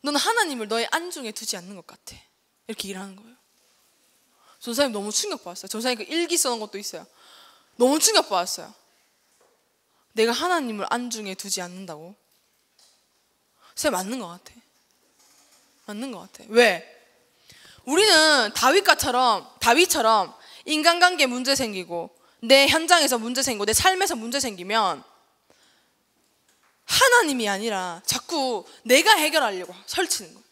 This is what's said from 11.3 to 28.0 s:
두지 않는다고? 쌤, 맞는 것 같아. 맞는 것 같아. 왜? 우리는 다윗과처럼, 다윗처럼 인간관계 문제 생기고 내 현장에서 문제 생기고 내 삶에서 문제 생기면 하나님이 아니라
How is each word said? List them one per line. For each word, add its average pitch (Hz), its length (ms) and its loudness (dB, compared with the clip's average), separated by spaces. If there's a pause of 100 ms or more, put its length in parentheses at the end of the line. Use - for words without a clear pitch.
두지 190 280 -8
않는다고? 180 520 -16 (1600)
쌤, 294 180 -2
맞는 202 260 -4
것 208 100 -10
같아. 175 240 -20 (1300)
맞는 220 260 -10
것 185 80 -14
같아. - 280 -20
왜? 214 440 2 (920)
우리는 311 680 4
다윗과처럼, 262 920 2 (120)
다윗처럼 233 760 4 (300)
인간관계 339 640 2
문제 254 280 -2
생기고 185 640 -8 (240)
내 269 260 6
현장에서 311 520 2
문제 247 240 -4
생기고 214 240 -4
내 214 60 0
삶에서 370 440 2
문제 240 240 -6
생기면 196 640 -2 (1800)
하나님이 330 640 2
아니라 190 580 -6